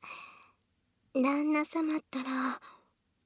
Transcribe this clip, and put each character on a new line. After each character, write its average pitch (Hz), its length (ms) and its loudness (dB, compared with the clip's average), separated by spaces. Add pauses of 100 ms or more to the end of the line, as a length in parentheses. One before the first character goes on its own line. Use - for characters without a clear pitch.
(1160)
旦 285 380 4
那 302 120 2
様 311 340 0
っ - 40 -2
た 262 200 -6
ら、 262 380 -2 (640)